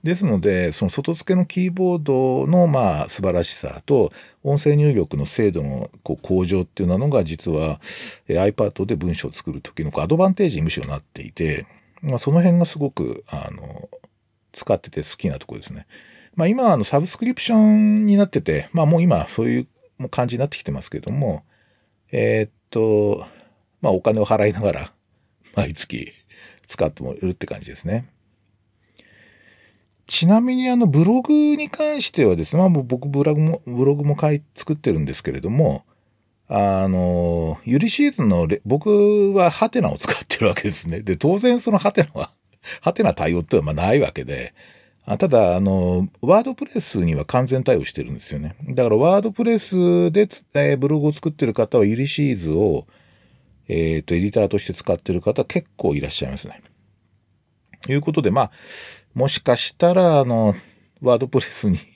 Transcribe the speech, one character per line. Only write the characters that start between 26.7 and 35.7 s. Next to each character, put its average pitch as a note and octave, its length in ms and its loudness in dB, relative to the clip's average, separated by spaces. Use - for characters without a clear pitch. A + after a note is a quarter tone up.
っ D2+ 60 -2
て - 120 -16
も B1+ 120 -8
ら - 80 -16
う F#2 80 -2
っ F2 40 -6
て - 120 -10
感 - 140 -12
じ - 100 -18
で - 60 -18
す - 100 -14
ね。 A2+ 240 -4
ち - 200 -2
な G#3+ 160 6
み B3+ 140 -2
に、 B3+ 120 -2
あ B3 80 2
の、 A#3+ 100 4
ブ D3+ 180 4
ロ A#3+ 180 4
グ D4+ 340 4
に D4 140 -8
関 D4+ 320 -4
し - 80 -6
て C#3 160 2
は F#2 100 4
で D#2+ 80 -4
す D3+ 120 -4
ね、 - 20 4
ま F#3 80 6
あ、 - 20 6
も E3 120 4
う - 20 -6
僕、 B2+ 260 -4
ブ C#3 140 0
ロ D3+ 140 2
グ D3+ 40 0
も、 E3 240 0
ブ B2 200 -2
ロ C#3+ 100 4
グ D3 100 -4
も D3 160 0
書 D3+ 120 2
い-、 D3 100 -2
作 - 200 -6
っ - 20 -2
て C#3+ 160 -2
る D#2+ 60 0
ん D2+ 80 -2
で C2+ 80 -8
す - 80 -14
け - 100 -6
れ C2+ 80 -8
ど D2+ 80 -6
も、 A2 360 0